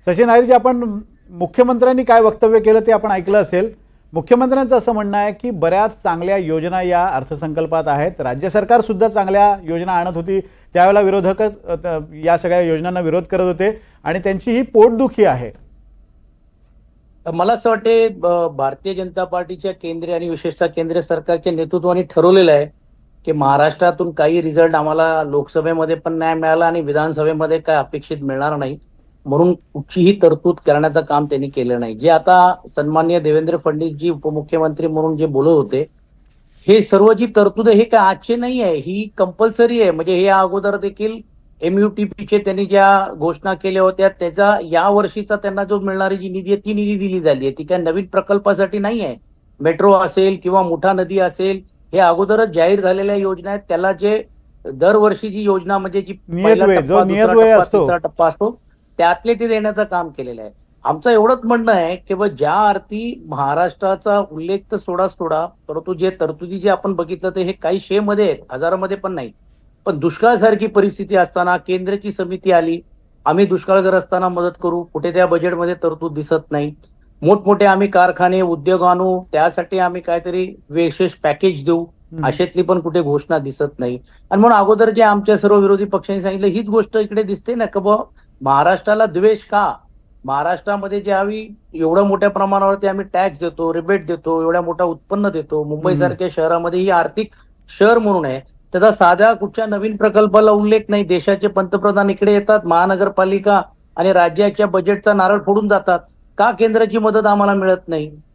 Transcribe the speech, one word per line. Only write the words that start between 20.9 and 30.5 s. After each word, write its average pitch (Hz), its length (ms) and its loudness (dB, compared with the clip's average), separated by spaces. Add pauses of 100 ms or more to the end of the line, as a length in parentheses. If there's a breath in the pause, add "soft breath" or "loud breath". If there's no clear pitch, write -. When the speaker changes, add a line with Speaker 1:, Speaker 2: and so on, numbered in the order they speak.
Speaker 2:
सरकारच्या 170 520 -4
नेतृत्वाने 175 500 -2
ठरवलेलं 175 500 4
आहे 147 280 0 (460)
की 160 60 -2
महाराष्ट्रातून 151 760 0
काही 160 320 0
रिझल्ट 165 320 2
आम्हाला 160 480 0
लोकसभेमध्ये 156 720 -2
पण 165 180 -6
नाही 160 220 -2
मिळाला 160 320 2
आणि 170 140 0
विधानसभेमध्ये 156 800 -2
काय 160 180 0
अपेक्षित 143 460 -6
मिळणार 139 340 -4
नाही, 139 220 -8 (480)
म्हणून 160 260 2
कुठचीही 180 680 -2
तरतूद 165 340 2 (100)